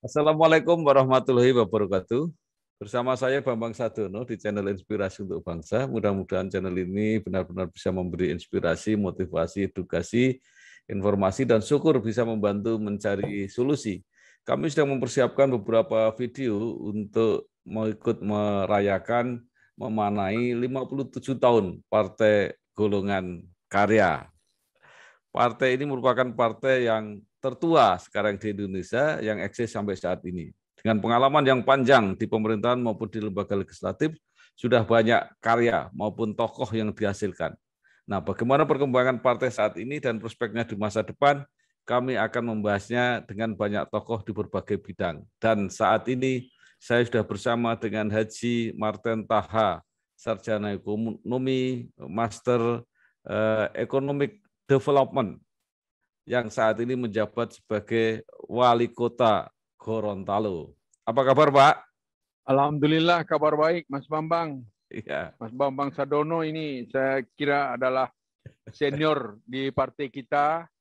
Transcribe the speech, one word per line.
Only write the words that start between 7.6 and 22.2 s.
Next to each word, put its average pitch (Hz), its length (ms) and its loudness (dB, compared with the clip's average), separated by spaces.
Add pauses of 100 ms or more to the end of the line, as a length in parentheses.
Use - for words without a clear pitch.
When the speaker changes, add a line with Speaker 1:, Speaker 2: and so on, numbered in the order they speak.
Speaker 1:
bisa - 240 -4
memberi 90 400 -2
inspirasi, 90 640 -2
motivasi, 90 720 -2
edukasi, 113 720 -2 (480)
informasi, 98 560 0
dan 113 160 4
syukur 143 400 2
bisa 113 240 -2
membantu 107 560 -2
mencari 101 720 -4
solusi. 127 480 -2 (480)
Kami 147 240 -2
sedang 139 240 2
mempersiapkan 127 480 2 (160)
beberapa 110 560 2
video 120 400 -4 (320)
untuk 107 560 0 (160)
mau 107 240 -6
ikut 107 400 -4
merayakan, 104 1200 0 (320)
memanai 107 800 -2
lima 127 320 -4
puluh 139 160 -6
tujuh - 320 -6
tahun 110 480 4
Partai 104 720 2 (160)